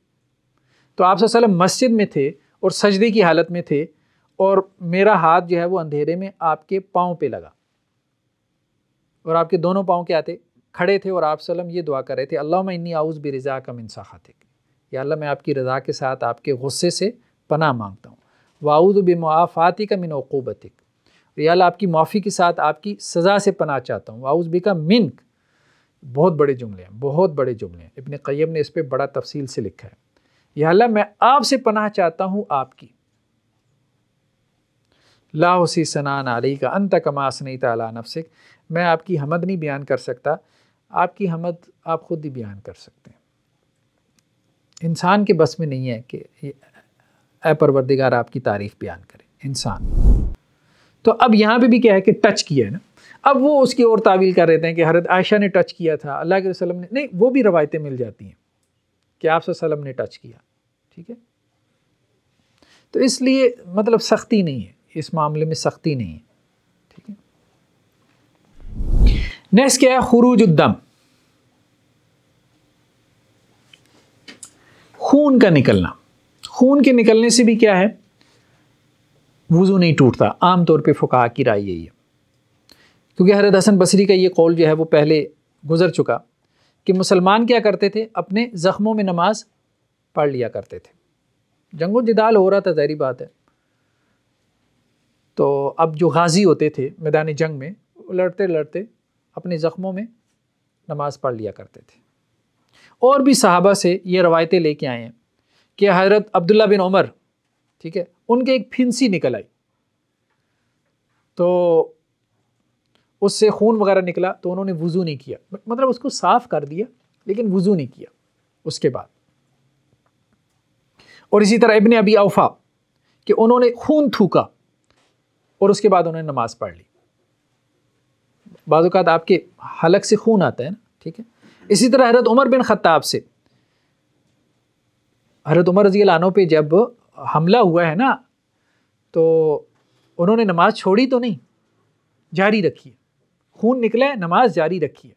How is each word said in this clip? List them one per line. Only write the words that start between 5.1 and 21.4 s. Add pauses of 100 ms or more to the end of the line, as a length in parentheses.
हाथ
जो
है
वो
अंधेरे
में (120)
आपके (120)
पाँव
पे
लगा (1700)
और
आपके
दोनों
पाँव
क्या
थे? (380)
खड़े
थे
और
आप
सल्लल्लाहु
अलैहि
वसल्लम
ये
दुआ
कर
रहे
थे,
"अल्लाहुम्मा
इन्नी
आऊज़ु
बिरिज़ाका
मिन
सख़तिक", (580)
"या
अल्लाह
मैं
आपकी
रज़ा
के
साथ
आपके
गुस्से
से (420)
पनाह
मांगता
हूँ, (460)
वाऊज़ु
बिमुआफ़ातिका
मिन
उक़ूबतिक", (680)
"या